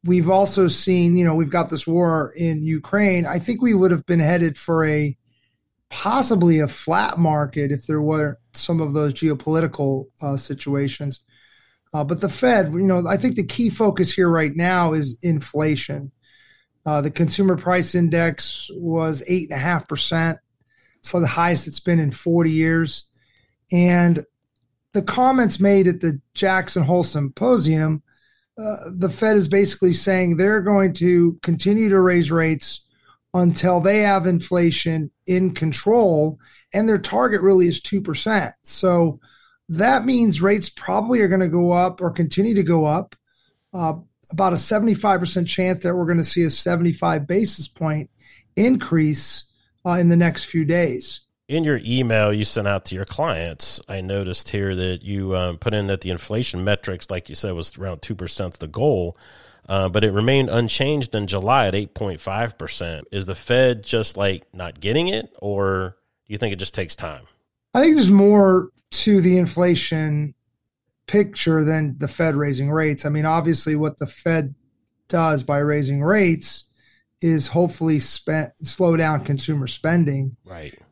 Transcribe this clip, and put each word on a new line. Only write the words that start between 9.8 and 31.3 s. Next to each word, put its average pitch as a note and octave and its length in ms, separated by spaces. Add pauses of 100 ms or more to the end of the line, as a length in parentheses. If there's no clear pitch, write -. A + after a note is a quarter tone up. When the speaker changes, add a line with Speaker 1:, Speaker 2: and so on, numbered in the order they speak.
Speaker 1:
uh, C#3 160
situations. C#3 840 (720)
Uh, D3+ 120
but E3 160
the G3 80
Fed, G#3 420
you F3 120
know, F3+ 220
I G3 120
think B3 180
the F#3+ 100
key A#3 240
focus G3 440
here F3 160
right D#3 260
now F3 380
is C#3+ 280
inflation. D3 920 (720)
Uh, D3+ 160
the C#3+ 100
consumer F3+ 460
price F3+ 360
index E3+ 800
was E3 540
eight F3+ 220
and C#3+ 100
a - 20
half E3 280
percent. E3 500 (600)
It's - 120
the E3+ 160
highest E3+ 400
it's - 140
been E3+ 180
in D3 120
forty E3+ 400
years. D#3+ 580 (640)
And F3 520 (680)
the G3+ 80
comments B3+ 580
made G3 260
at F3+ 140
the D3+ 220 (120)
Jackson F#3 480
Hole F3 220
Symposium, D#3 1000 (540)
uh, G#3+ 180 (140)
the F#3 200
Fed G#3+ 260
is F3 140
basically G3 420
saying F3+ 460
they're G3+ 240
going G3 320
to E3+ 500